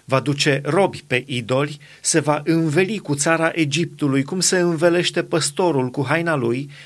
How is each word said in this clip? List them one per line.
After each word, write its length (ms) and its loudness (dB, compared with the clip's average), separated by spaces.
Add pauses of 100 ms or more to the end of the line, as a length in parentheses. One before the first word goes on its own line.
va 140 2
duce 460 0
robi 420 0
pe 200 0
idoli, 520 -2 (220)
se 180 2
va 260 0
înveli 520 2
cu 180 -4
țara 380 0
Egiptului, 720 0
cum 160 -6
se 200 2
învelește 640 2
păstorul 680 0
cu 160 -4
haina 300 0
lui, 340 -2 (160)